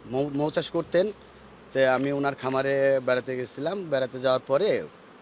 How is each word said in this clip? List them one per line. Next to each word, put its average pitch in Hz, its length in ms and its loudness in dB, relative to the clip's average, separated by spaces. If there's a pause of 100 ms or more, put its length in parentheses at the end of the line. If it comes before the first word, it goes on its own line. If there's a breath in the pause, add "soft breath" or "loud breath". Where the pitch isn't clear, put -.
মৌ, 131 220 -2
মৌ 147 220 -2
চাষ 160 200 -4
করতেন, 170 420 0 (600)
তো 135 160 4
আমি 131 240 2
ওনার 139 220 -2
খামারে 135 720 2
বেড়াতে 127 300 0
গেছিলাম। 151 540 -6
বেড়াতে 131 300 -2
যাওয়ার 127 260 2
পরে 143 360 2 (400)